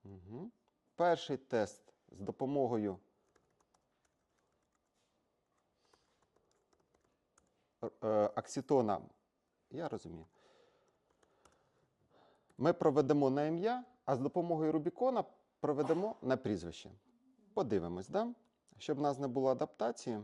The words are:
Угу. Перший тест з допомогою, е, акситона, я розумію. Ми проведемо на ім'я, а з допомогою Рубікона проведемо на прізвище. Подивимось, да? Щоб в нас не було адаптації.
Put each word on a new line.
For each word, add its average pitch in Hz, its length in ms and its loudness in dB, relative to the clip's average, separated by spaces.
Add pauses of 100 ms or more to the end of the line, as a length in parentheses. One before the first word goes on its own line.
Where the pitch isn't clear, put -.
Угу. 101 480 -14 (440)
Перший 165 420 2
тест - 560 -4 (180)
з 87 80 -20
допомогою, 117 760 -2 (4000)
е, 110 60 -6 (460)
акситона, 120 680 0 (680)
я 160 180 -8
розумію. 82 360 -10 (2250)
Ми 156 160 4
проведемо 147 560 4
на 143 160 2
ім'я, 208 380 -2 (220)
а 135 100 2
з 117 40 -2
допомогою 156 520 0
Рубікона 180 520 0 (360)
проведемо 160 640 0
на 127 160 0
прізвище. 85 540 -6 (640)
Подивимось, 90 560 0
да? 233 240 -2 (440)
Щоб 147 200 -4
в 143 40 -4
нас 143 180 0
не 139 80 -4
було 131 220 2
адаптації. 127 760 -2